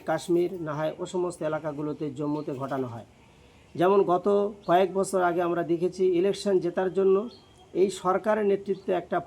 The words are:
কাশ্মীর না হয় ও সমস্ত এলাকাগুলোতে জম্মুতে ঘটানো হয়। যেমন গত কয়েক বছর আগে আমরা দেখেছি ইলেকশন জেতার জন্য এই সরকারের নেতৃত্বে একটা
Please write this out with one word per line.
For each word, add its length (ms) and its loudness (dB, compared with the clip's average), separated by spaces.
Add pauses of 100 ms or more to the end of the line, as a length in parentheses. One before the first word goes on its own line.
কাশ্মীর 420 0 (160)
না 120 -6
হয় 220 -2
ও 20 -6 (120)
সমস্ত 240 -4 (120)
এলাকাগুলোতে 540 -6 (140)
জম্মুতে 420 -4
ঘটানো 320 -4
হয়। 140 -14 (680)
যেমন 260 4 (120)
গত 140 0 (420)
কয়েক 300 4
বছর 220 0 (100)
আগে 180 0
আমরা 140 0 (100)
দেখেছি 300 -2 (160)
ইলেকশন 440 0
জেতার 360 -2
জন্য 180 4 (580)
এই 140 4 (140)
সরকারের 500 0
নেতৃত্বে 480 -2
একটা 160 -4 (100)